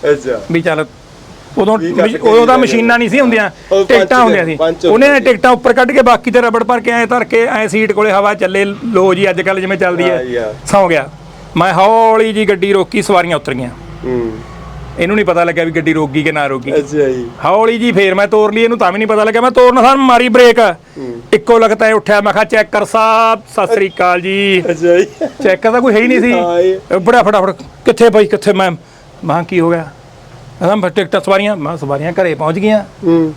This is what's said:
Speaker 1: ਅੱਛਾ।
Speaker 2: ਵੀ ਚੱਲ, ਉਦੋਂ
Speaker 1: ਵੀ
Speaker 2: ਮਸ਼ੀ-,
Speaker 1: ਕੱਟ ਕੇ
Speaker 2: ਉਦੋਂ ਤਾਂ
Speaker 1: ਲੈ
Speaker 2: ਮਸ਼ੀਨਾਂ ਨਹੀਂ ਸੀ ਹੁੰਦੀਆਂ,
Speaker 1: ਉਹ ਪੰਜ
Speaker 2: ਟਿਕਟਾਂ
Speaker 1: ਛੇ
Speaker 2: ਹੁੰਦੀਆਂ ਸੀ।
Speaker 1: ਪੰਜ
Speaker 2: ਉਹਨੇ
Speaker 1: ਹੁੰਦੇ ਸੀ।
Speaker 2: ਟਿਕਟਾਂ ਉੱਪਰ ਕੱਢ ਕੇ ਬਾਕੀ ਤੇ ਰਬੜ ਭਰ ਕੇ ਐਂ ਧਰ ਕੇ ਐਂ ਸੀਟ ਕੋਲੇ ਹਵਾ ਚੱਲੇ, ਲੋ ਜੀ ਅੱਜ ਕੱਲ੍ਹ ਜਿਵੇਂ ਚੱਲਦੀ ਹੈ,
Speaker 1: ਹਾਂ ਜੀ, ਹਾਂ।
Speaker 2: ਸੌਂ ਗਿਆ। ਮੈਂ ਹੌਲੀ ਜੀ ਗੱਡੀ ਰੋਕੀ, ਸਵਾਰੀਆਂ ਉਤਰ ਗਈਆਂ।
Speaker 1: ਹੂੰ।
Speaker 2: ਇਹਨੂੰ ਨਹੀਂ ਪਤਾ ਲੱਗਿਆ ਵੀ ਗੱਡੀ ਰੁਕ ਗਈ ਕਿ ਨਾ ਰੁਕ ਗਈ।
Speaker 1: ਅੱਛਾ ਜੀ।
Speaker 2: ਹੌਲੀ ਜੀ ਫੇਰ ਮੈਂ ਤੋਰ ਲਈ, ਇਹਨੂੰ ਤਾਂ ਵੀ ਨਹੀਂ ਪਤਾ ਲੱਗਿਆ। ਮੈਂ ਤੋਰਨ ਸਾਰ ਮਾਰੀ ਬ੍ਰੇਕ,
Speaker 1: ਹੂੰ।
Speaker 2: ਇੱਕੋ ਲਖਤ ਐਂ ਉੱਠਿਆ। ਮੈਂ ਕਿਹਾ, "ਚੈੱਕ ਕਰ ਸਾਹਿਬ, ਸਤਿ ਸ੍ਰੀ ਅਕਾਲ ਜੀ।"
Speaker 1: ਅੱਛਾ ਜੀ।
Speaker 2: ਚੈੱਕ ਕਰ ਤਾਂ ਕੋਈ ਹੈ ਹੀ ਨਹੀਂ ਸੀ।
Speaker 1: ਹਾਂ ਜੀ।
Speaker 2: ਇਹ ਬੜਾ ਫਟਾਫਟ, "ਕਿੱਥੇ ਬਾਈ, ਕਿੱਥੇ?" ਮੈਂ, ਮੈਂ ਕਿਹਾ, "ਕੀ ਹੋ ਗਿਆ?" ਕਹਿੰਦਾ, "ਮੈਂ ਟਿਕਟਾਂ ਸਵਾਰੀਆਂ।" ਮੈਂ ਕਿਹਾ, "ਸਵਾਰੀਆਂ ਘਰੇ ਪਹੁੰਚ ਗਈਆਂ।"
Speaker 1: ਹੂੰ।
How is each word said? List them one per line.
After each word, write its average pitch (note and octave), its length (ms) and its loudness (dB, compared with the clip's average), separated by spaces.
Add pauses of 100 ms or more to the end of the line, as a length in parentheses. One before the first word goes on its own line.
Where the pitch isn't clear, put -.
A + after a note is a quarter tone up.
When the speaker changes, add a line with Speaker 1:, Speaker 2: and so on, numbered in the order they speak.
(120)
Speaker 1:
ਅੱਛਾ। B2+ 300 -4 (100)
Speaker 2:
ਵੀ E3 100 -2
ਚੱਲ, D#3 240 -2 (720)
ਉਦੋਂ G#3+ 200 0
Speaker 1:
ਵੀ E3+ 160 -4
Speaker 2:
ਮਸ਼ੀ-, A3 200 0
Speaker 1:
ਕੱਟ - 80 -6
ਕੇ A#3 80 0
Speaker 2:
ਉਦੋਂ A#3 180 4
ਤਾਂ B3+ 100 4
Speaker 1:
ਲੈ B3+ 60 2
Speaker 2:
ਮਸ਼ੀਨਾਂ A#3 360 0
ਨਹੀਂ A#3 100 0
ਸੀ A#3+ 100 0
ਹੁੰਦੀਆਂ, A3+ 300 0 (220)
Speaker 1:
ਉਹ F#3+ 60 2
ਪੰਜ G3 100 0
Speaker 2:
ਟਿਕਟਾਂ A#3+ 300 2
Speaker 1:
ਛੇ B3 60 4
Speaker 2:
ਹੁੰਦੀਆਂ G3+ 220 0
ਸੀ। D#3+ 100 -4
Speaker 1:
ਪੰਜ E3 300 -2
Speaker 2:
ਉਹਨੇ A3+ 220 4
Speaker 1:
ਹੁੰਦੇ C#4 120 2
ਸੀ। G3+ 60 -4
Speaker 2:
ਟਿਕਟਾਂ A#3 260 2
ਉੱਪਰ B3 220 0
ਕੱਢ B3 180 2
ਕੇ C4 100 2
ਬਾਕੀ A#3+ 300 2
ਤੇ B3 100 2
ਰਬੜ A#3 220 0
ਭਰ A#3+ 160 0
ਕੇ A#3+ 120 -4
ਐਂ A#3 160 0
ਧਰ B3 160 -2
ਕੇ A#3 220 0
ਐਂ G#3+ 220 -2
ਸੀਟ G#3 240 -2
ਕੋਲੇ G#3 200 0
ਹਵਾ G3+ 220 2
ਚੱਲੇ, G3 320 -2
ਲੋ G3+ 480 0
ਜੀ F#3+ 160 0
ਅੱਜ F3+ 120 -4
ਕੱਲ੍ਹ F#3+ 200 -2
ਜਿਵੇਂ F#3+ 160 -4
ਚੱਲਦੀ F3 260 -2
ਹੈ, F3 140 0
Speaker 1:
ਹਾਂ B2+ 60 -4
ਜੀ, B2 140 -6
ਹਾਂ। A2 300 -8
Speaker 2:
ਸੌਂ G3 220 2
ਗਿਆ। D3 200 -2 (480)
ਮੈਂ F3 160 0
ਹੌਲੀ A3 600 2
ਜੀ G3+ 160 0
ਗੱਡੀ G3 240 0
ਰੋਕੀ, G3 280 -2
ਸਵਾਰੀਆਂ F3 360 0
ਉਤਰ C#3+ 160 -6
ਗਈਆਂ। B2 160 -8 (360)
Speaker 1:
ਹੂੰ। A#2+ 260 -4 (680)
Speaker 2:
ਇਹਨੂੰ F3+ 160 0
ਨਹੀਂ G#3 100 0
ਪਤਾ E3+ 180 0
ਲੱਗਿਆ E3+ 200 -2
ਵੀ E3 80 -4
ਗੱਡੀ D#3 220 -2
ਰੁਕ D3+ 180 -2
ਗਈ D3 120 -2
ਕਿ D#3 80 0
ਨਾ D3 160 -2
ਰੁਕ C3+ 160 -4
ਗਈ। C#3 80 -8
Speaker 1:
ਅੱਛਾ C#3+ 380 -2
ਜੀ। B2+ 180 -6 (180)
Speaker 2:
ਹੌਲੀ A3 340 2
ਜੀ A#3+ 120 0
ਫੇਰ F#3+ 240 2
ਮੈਂ G3+ 120 2
ਤੋਰ G#3+ 260 2
ਲਈ, A3 80 0
ਇਹਨੂੰ A#3 160 0
ਤਾਂ F#3+ 140 0
ਵੀ F#3+ 60 -6
ਨਹੀਂ A3 100 -2
ਪਤਾ G#3+ 160 2
ਲੱਗਿਆ। A3 180 0
ਮੈਂ B3+ 100 2
ਤੋਰਨ B3 300 4
ਸਾਰ C4+ 160 6
ਮਾਰੀ B3 320 4
ਬ੍ਰੇਕ, A#3+ 300 6
Speaker 1:
ਹੂੰ। C#3 640 -2 (120)
Speaker 2:
ਇੱਕੋ A#3 260 2
ਲਖਤ A3 240 2
ਐਂ A3 100 2
ਉੱਠਿਆ। G#3 280 0
ਮੈਂ G3+ 120 -2
ਕਿਹਾ, G#3 100 0
"ਚੈੱਕ G#3+ 280 0
ਕਰ G#3 140 -2
ਸਾਹਿਬ, A3 560 0 (120)
ਸਤਿ A3 220 -2
ਸ੍ਰੀ G3 120 0
ਅਕਾਲ F3+ 340 -2
ਜੀ।" F#3+ 480 -2
Speaker 1:
ਅੱਛਾ E3+ 280 2
ਜੀ। G3+ 80 2 (380)
Speaker 2:
ਚੈੱਕ F#3 180 0
ਕਰ A3 100 0
ਤਾਂ B3 100 0
ਕੋਈ B3 120 2
ਹੈ G#3+ 60 2
ਹੀ A#3+ 80 0
ਨਹੀਂ B3 140 2
ਸੀ। A#3+ 120 0
Speaker 1:
ਹਾਂ F3 280 0
ਜੀ। F#3 80 2
Speaker 2:
ਇਹ F#3+ 300 -4
ਬੜਾ A3+ 240 2
ਫਟਾਫਟ, F#3+ 320 0 (300)
"ਕਿੱਥੇ A#3 240 4
ਬਾਈ, G#3+ 160 4
ਕਿੱਥੇ?" G#3 280 -2
ਮੈਂ, F#3+ 180 0
ਮੈਂ D#3+ 80 -10 (460)
ਕਿਹਾ, E3 180 -2
"ਕੀ F3 160 -2
ਹੋ E3 100 2
ਗਿਆ?" E3+ 140 -2 (760)
ਕਹਿੰਦਾ, F#3 160 0
"ਮੈਂ F3+ 140 -2
ਟਿਕਟਾਂ F#3+ 320 -2
ਸਵਾਰੀਆਂ।" G3+ 340 0
ਮੈਂ D#3 100 -8
ਕਿਹਾ, D#3+ 120 -8
"ਸਵਾਰੀਆਂ C#3+ 340 -6
ਘਰੇ F3 240 -2
ਪਹੁੰਚ D#3+ 240 -4
ਗਈਆਂ।" G#3 240 0 (220)
Speaker 1:
ਹੂੰ। E3 320 0